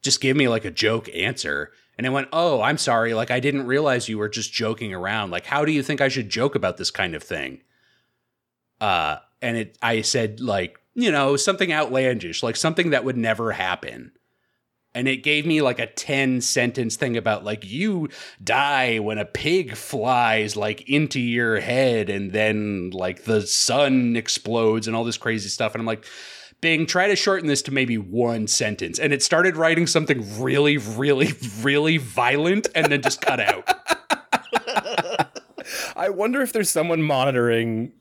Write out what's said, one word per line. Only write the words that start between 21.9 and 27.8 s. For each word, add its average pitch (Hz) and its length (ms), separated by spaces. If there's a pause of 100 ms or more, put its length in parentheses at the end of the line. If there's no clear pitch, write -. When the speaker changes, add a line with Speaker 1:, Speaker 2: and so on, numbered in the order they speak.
Speaker 1:
and 98 240
then, 104 580
like, 92 320
the 107 240
sun 127 680
explodes 113 720
and 113 80
all 117 100
this 117 120
crazy 110 320
stuff. 110 240
And 113 80
I'm 113 60
like, 110 180 (540)
"Bing, 160 260
try 180 220
to 202 80
shorten 190 320
this 139 160
to 139 80
maybe 131 260